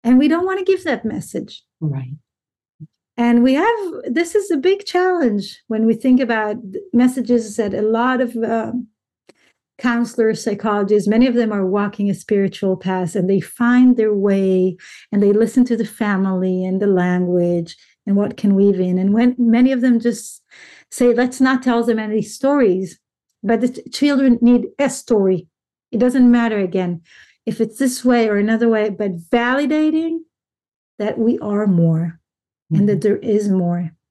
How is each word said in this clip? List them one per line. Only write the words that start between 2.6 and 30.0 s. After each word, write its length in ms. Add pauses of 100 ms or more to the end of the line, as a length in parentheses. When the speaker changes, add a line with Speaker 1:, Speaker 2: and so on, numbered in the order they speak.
Speaker 1:
And 260
we 120
have, 240 (260)
this 280
is 160
a 60
big 300
challenge 840
when 180
we 80
think 280
about 340 (380)
messages 640
that 160
a 80
lot 400
of, 160
um, 500 (880)
counselors, 640
psychologists, 680
many 180
of 80
them 160
are 140
walking 440
a 40
spiritual 640
path, 360
and 160
they 120
find 560
their 160
way, 640 (340)
and 100
they 120
listen 320
to 100
the 100
family 800
and 180
the 60
language 880 (320)
and 80
what 220
can 180
weave 240
in. 180
And 160
when 240
many 360
of 80
them 180
just 420 (480)
say, 240
"Let's 280
not 200
tell 220
them 160
any 220
stories," 760 (460)
but 180
the 80
ch-, 220
children 500
need 260 (120)
a 100
story. 580 (440)
It 80
doesn't 320
matter, 280
again, 420 (440)
if 140
it's 200
this 260
way 240
or 80
another 320
way, 200
but 280 (120)
validating 880 (800)